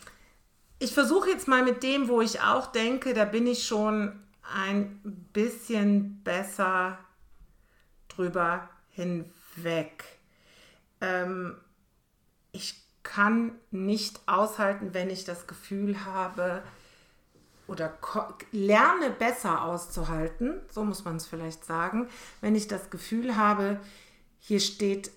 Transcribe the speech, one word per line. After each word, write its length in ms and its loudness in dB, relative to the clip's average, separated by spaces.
Ich 140 -2
versuche 360 4
jetzt 180 0
mal 160 6
mit 200 2
dem, 260 2
wo 120 4
ich 200 0
auch 260 2
denke, 460 0
da 120 4
bin 220 2
ich 180 0
schon 540 0
ein 460 -2
bisschen 920 2
besser 760 0
drüber 600 -2
hinweg. 1120 -6
Ähm, 560 -4
ich 320 -12
kann 500 2
nicht 560 -2
aushalten, 680 0
wenn 160 -2
ich 140 -8
das 240 -10
Gefühl 580 -4
habe, 560 -2
oder 200 -4
ko-, 460 -6
lerne 580 6
besser 540 -2
auszuhalten, 960 -4
so 140 -6
muss 220 -4
man's 200 -6
vielleicht 380 -10
sagen, 460 -2
wenn 140 4
ich 120 0
das 220 -8
Gefühl 480 -2
habe, 420 4
hier 200 0
steht 580 0